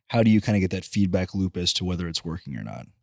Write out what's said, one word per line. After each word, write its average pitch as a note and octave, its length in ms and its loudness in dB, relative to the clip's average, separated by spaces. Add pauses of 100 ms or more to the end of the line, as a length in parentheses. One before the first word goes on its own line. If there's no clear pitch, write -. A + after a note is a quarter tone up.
(100)
how A#2 120 4
do A2+ 80 6
you G#2+ 100 8
kinda G#2 200 2
get F#2 100 2
that F#2 160 -6
feedback F#2 480 0
loop F#2+ 240 -2
as F2 160 0
to - 100 -4
whether F2+ 240 -4
it's E2 160 -6
working D#2+ 340 -8
or G#1+ 60 -10
not? A1+ 220 -12 (180)